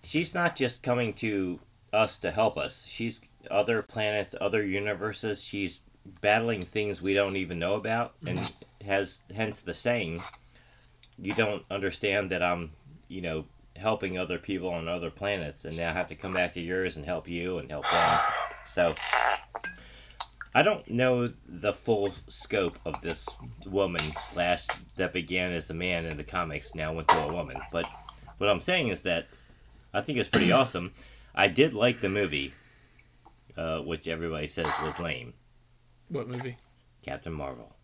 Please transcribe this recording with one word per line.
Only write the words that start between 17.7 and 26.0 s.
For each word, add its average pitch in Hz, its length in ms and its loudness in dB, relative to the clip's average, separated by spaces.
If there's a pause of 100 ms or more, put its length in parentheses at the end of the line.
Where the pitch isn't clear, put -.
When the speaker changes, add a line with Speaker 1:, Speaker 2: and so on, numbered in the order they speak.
Speaker 1:
help 73 180 -4
them." - 300 4 (480)
So, 85 260 2 (1600)
I 131 60 8
don't 190 280 4
know 123 380 4 (200)
the 101 260 0
full 101 400 2 (140)
scope - 580 0
of 156 160 -6
this - 260 -4 (380)
woman 92 360 2 (180)
slash 87 480 0 (300)
that 90 160 0
began 90 380 0
as 82 180 -4
a - 40 -6
man 85 320 0